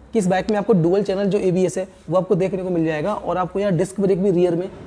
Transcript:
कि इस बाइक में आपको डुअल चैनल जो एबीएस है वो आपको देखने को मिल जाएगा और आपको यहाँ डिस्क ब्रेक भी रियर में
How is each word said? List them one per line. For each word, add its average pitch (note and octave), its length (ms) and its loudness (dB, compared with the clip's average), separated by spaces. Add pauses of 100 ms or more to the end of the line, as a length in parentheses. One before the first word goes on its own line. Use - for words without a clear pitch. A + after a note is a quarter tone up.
(120)
कि A3+ 60 0
इस F#3 80 2
बाइक F#3 240 0
में G#3 80 2
आपको G3+ 160 0
डुअल F3 280 4
चैनल G3 240 -2
जो G3 140 0
एबीएस F3+ 380 0
है F#3 80 -4 (220)
वो D#3+ 80 -2
आपको F#3+ 180 2
देखने F#3 280 0
को F#3 80 -4
मिल E3+ 140 0
जाएगा D#3+ 300 -2
और F3 220 -4
आपको F3+ 220 -4
यहाँ G3+ 140 0
डिस्क F#3 280 -2
ब्रेक F#3+ 220 2
भी G#3 80 2
रियर F3 240 2
में F#3 140 -4 (180)